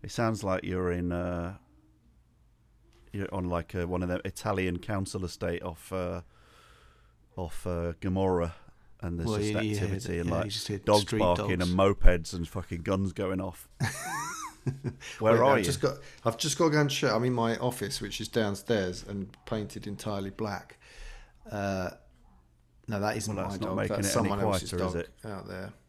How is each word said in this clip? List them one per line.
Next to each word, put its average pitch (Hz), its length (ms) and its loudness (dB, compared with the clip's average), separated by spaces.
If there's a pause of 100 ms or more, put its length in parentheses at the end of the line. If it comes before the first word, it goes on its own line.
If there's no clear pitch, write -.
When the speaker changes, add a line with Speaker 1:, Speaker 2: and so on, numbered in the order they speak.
Speaker 1:
It 101 80 -10
sounds 113 340 0
like 92 200 0
you're 90 280 0
in, 87 200 0
uh, 87 420 -4 (1600)
you're 98 200 -4
on, 92 160 -2
like, 87 260 -4
uh, 87 120 -2
one 90 160 0
of 87 80 -2
the 90 160 -2
Italian 92 520 -2
council 98 460 -4
estate 87 380 -4
off, 87 300 -10
uh, 90 280 -4 (1160)
off, 90 300 -6
uh, 85 340 -2
Gomorrah, 92 540 2 (460)
and 85 180 -6
there's 85 120 -2
Speaker 2:
Well, 107 80 0
Speaker 1:
just 104 140 0
Speaker 2:
you, 98 80 0
you 107 160 0
hear 101 80 0
Speaker 1:
activity 98 300 -4
Speaker 2:
the, 85 60 -2
Speaker 1:
and, 85 80 -2
Speaker 2:
yeah, 85 80 0
Speaker 1:
like, 87 100 0
Speaker 2:
you 101 40 -6
just - 180 -6
hear 101 100 -2
Speaker 1:
dogs 104 240 6
Speaker 2:
street 107 180 0
Speaker 1:
barking 92 380 4
Speaker 2:
dogs. 90 120 2
Speaker 1:
and 90 80 2
mopeds 95 560 8
and 85 140 -4
fucking 87 340 -8
guns 95 300 0
going 95 280 -2
off. 92 340 -10
Speaker 2:
<laughs> - 40 -20 (1400)
Speaker 1:
Where 110 160 6
Speaker 2:
Wait, 113 60 6
Speaker 1:
are 123 40 6
Speaker 2:
I've 135 140 8
Speaker 1:
you? 98 60 2
Speaker 2:
just 85 160 0
got, - 160 0 (280)
I've 117 140 2
just - 180 -2
got 170 100 4
to 156 40 6
go 151 100 4
and 147 100 4
check. 135 220 2
I'm 113 120 2
in 127 80 2
my 117 240 2
office, 120 440 -4
which 101 200 -6
is 107 80 -6
downstairs 101 800 0
and 101 380 -8
painted 107 440 -6
entirely 98 420 -6
black. 101 480 -8 (720)
Uh, 98 400 -2 (960)
no, 107 140 -2
that 107 160 0
isn't 104 180 -4
Speaker 1:
Well, 95 100 -4
Speaker 2:
my 95 60 -4
Speaker 1:
that's 95 100 -6
not - 80 -4
Speaker 2:
dog. 95 80 -2
Speaker 1:
making 101 200 0
Speaker 2:
That's 98 180 0
Speaker 1:
it 123 40 4
any 101 100 2
Speaker 2:
someone 101 120 0
else's 98 300 0
Speaker 1:
quieter, 90 160 -2
is 92 60 -2
Speaker 2:
dog 85 100 -2
Speaker 1:
it? - 80 -10 (180)
Speaker 2:
out 95 200 -10
there. 95 240 -10 (160)